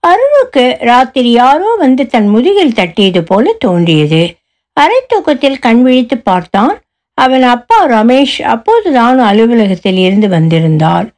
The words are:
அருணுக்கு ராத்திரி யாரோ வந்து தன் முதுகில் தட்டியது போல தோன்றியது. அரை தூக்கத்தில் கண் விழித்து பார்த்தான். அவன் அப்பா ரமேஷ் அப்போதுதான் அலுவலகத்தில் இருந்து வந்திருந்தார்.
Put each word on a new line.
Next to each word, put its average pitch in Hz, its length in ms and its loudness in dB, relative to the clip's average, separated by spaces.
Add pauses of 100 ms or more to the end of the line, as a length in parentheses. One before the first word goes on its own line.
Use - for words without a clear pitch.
அருணுக்கு 403 720 0
ராத்திரி 247 520 0
யாரோ 285 480 2
வந்து 262 280 0
தன் 214 200 0
முதுகில் 269 460 0
தட்டியது 185 480 -2
போல 214 380 -2
தோன்றியது. 165 760 0 (380)
அரை 403 340 0
தூக்கத்தில் 277 520 -2
கண் 240 220 2
விழித்து 254 360 0
பார்த்தான். 202 640 -4 (320)
அவன் 262 300 0
அப்பா 262 460 0
ரமேஷ் 247 520 0
அப்போதுதான் 262 800 0
அலுவலகத்தில் 208 760 0
இருந்து 196 320 0
வந்திருந்தார். 165 880 0